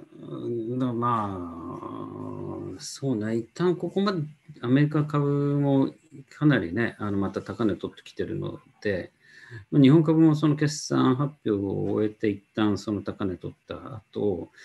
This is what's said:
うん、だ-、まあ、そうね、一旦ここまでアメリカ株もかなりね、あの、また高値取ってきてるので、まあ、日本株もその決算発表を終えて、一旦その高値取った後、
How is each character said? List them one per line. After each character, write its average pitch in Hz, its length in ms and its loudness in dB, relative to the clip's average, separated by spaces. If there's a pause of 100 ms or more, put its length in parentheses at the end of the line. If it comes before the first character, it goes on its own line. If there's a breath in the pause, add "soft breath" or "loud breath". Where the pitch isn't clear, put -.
(200)
う 123 300 -8
ん、 120 300 -4
だ-、 127 140 0
ま 82 1800 -6
あ、 - 20 -18
そ - 340 -6
う - 20 0
ね、 110 220 -2
一 113 160 -4
旦 147 220 0
こ 175 140 -6
こ 190 120 -2
ま 202 120 0
で 170 80 -2 (400)
ア - 60 -4
メ 135 140 4
リ 147 80 4
カ 151 140 2
株 143 560 0
も 139 340 4 (360)
か - 160 -4
な 143 120 8
り 85 160 -2
ね、 113 260 0
あ 104 120 -4
の、 101 60 -2
ま 98 120 0
た 101 120 -6
高 104 240 -4
値 98 100 2
取 - 180 -8
っ - 20 -20
て - 80 -20
き - 100 -20
て - 100 -6
る 95 120 -6
の 95 240 -8 (220)
で、 95 300 -4 (600 loud breath)
ま 151 80 4
あ、 - 20 8
日 131 80 10
本 160 140 8
株 160 160 4
も 160 160 8
そ 151 120 2
の 147 100 4
決 151 200 0
算 131 380 2
発 139 180 -2 (120)
表 117 60 0
を 98 420 -2
終 107 140 0
え - 20 -2
て、 107 200 -2
一 98 140 -4 (100)
旦 104 240 2
そ 110 140 -6
の 101 100 -2
高 98 240 -6
値 90 120 -4
取 98 140 -10
っ - 140 -20
た 85 300 -12
後、 104 560 -4 (140 soft breath)